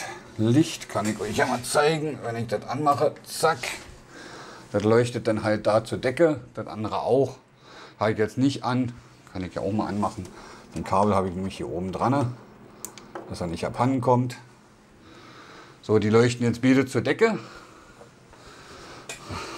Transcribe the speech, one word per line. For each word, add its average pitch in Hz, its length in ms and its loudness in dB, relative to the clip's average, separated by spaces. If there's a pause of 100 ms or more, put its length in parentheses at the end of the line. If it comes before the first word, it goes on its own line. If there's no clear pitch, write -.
(380)
Licht 120 520 2
kann 104 180 -2
ich 107 120 -4
euch 104 180 -4
ja 139 100 2
mal 123 160 -2
zeigen, 151 600 0
wenn 117 120 -4
ich 117 120 -4
das 107 200 -4
anmache. 143 560 0
Zack. - 340 0 (1120)
Das 101 120 0
leuchtet 117 440 4
dann 107 160 0
halt 107 240 0
da 110 180 4
zur - 140 -6
Decke, 135 420 2 (120)
das 110 140 -10
andere 95 360 -4
auch. 120 340 2 (600)
Habe 107 140 2
ich 101 60 -2
jetzt 107 200 -2
nicht 135 280 -2
an, 123 260 -2 (400)
kann 92 100 -8
ich 87 120 -8
ja - 80 -4
auch 101 100 -4
mal 104 160 -2
anmachen. 95 400 -4 (480)
Ein 80 80 -4
Kabel 98 320 2
habe 95 140 2
ich 87 60 -6
nämlich 95 200 -6
hier - 140 -8
oben 180 240 -6
dran, 139 420 0 (920)
dass 90 100 -10
er 87 80 -4
nicht 85 180 -6
abhanden 127 360 0
kommt. 123 340 2 (1500)
So, 107 160 4
die 104 120 2
leuchten 120 360 4
jetzt 117 160 0
beide 131 260 6
zur 123 140 0
Decke. 175 380 2 (2250)